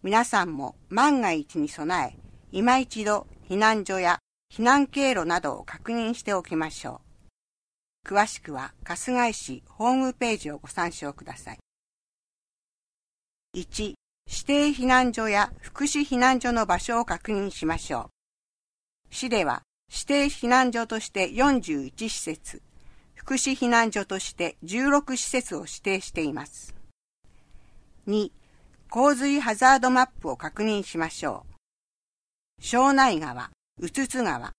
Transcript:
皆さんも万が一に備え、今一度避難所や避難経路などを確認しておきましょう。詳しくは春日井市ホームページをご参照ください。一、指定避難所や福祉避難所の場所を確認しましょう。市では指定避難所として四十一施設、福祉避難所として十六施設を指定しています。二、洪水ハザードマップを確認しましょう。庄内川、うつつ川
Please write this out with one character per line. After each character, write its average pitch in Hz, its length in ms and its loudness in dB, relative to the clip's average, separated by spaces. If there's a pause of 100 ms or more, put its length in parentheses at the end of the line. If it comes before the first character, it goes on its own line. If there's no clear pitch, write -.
皆 214 200 4
さ 202 200 2
ん 160 120 -6
も 135 200 -8 (120)
万 262 320 4
が 196 120 0
一 156 260 -4
に 147 100 0
備 156 480 -4
え、 - 40 -20 (320)
今 240 260 4
一 233 260 -4
度 208 220 0 (220)
避 185 80 -2
難 214 280 4
所 190 140 -4
や 175 220 2 (340)
避 220 80 -4
難 269 240 6
経 277 220 0
路 202 160 0
な 170 160 0
ど 143 140 -4
を - 100 -14
確 - 260 -12
認 233 240 -2
し - 80 -12
て 208 100 -4
お 185 120 -2
き - 100 -8
ま 156 160 -2
し - 160 -14
ょ 123 140 -12 (1040)
う。 - 40 -14
詳 202 180 4
し - 120 -10
く - 140 -14
は 135 200 -8 (120)
春 175 280 -4
日 240 160 4
井 214 60 -2
市 - 340 -12
ホ 226 200 0
ー 254 60 4
ム 262 200 0
ペ 233 200 -2
ー - 40 -6
ジ 151 140 -8
を 143 60 -12
ご 135 100 -18
参 175 240 -4
照 143 200 -10
く - 120 -18
だ 135 120 -16
さ - 180 -16
い。 - 40 -20 (1900)
一、 190 440 -8 (320)
指 - 160 -8
定 294 240 4
避 254 180 -2
難 254 260 4
所 220 160 -2
や 202 320 2
福 - 220 -8
祉 294 240 0
避 254 100 -2
難 254 240 4
所 240 120 0
の 226 120 2
場 180 140 2
所 233 220 0
を 233 40 0
確 190 280 -6
認 202 180 -2
し - 160 -8
ま 165 100 0
し - 160 -8
ょ 117 180 -6 (1000)
う。 - 40 -18
市 254 140 -6
で 214 160 2
は 135 180 -2 (300)
指 - 140 -8
定 285 200 2
避 285 200 -4
難 247 260 4
所 233 140 -2
と 220 140 -4
し - 100 -10
て 185 220 -2
四 226 280 4
十 143 240 -4
一 220 240 -8
施 - 120 -6
設、 - 420 -10 (680)
福 269 40 0
祉 269 200 0
避 247 140 0
難 233 240 4
所 202 140 -4
と 190 120 -4
し - 140 -8
て - 300 -4
十 220 260 -2
六 285 280 2
施 - 120 -6
設 247 260 -2
を 151 60 -6
指 - 220 -14
定 190 180 -2
し - 100 -14
て 165 140 -4
い 147 80 -2
ま 147 140 -10
す。 - 280 -18 (1300)
二、 208 260 0 (560)
洪 277 260 4
水 277 260 0
ハ 233 140 -2
ザ 262 200 8
ー 269 40 4
ド 254 120 2
マ 254 140 6
ッ 254 40 -2 (120)
プ 165 100 -6
を 127 60 -6
確 156 260 -8
認 214 200 0
し - 140 -10
ま 160 140 -2
し - 160 -10
ょ 120 180 -6 (1120)
う。 - 40 -20
庄 262 320 4
内 247 260 4
川、 123 300 -10 (280)
う 170 120 -6
つ 269 180 -4
つ 254 140 -2
川 123 360 -4